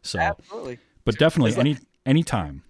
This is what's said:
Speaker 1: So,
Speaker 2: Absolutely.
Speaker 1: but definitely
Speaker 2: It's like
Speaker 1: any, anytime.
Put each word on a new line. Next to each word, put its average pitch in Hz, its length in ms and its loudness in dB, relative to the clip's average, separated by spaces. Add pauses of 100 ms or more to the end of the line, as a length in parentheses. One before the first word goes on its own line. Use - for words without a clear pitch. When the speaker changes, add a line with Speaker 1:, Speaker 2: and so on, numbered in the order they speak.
Speaker 1:
So, - 180 -8
Speaker 2:
Absolutely. 139 600 -6 (260)
Speaker 1:
but 110 140 0
definitely 147 320 4
Speaker 2:
It's 117 80 -2
like 139 80 4
Speaker 1:
any, 147 120 0 (280)
anytime. 98 640 0